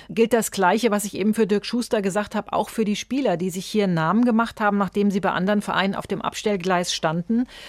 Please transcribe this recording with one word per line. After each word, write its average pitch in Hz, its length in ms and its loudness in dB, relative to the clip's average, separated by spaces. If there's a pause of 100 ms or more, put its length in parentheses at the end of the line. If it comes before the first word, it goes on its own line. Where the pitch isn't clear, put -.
(100)
gilt 226 240 2
das 220 160 2
Gleiche, 196 400 2
was 208 140 0
ich 202 120 -10
eben 208 180 2
für 220 120 2
Dirk 202 180 0
Schuster 233 380 -2
gesagt 202 320 -2
habe, 208 180 -4
auch - 160 0
für 226 160 -2
die 208 120 0
Spieler, 240 420 -2
die 185 120 -2
sich 180 140 -6
hier 214 200 0
einen 180 100 2
Namen 170 320 2
gemacht 226 340 0
haben, 208 160 2
nachdem 202 340 0
sie 196 100 0
bei 185 100 0
anderen 202 320 0
Vereinen 185 320 0
auf - 120 -6
dem 190 140 -4
Abstellgleis 185 760 -2
standen. 175 520 0 (220)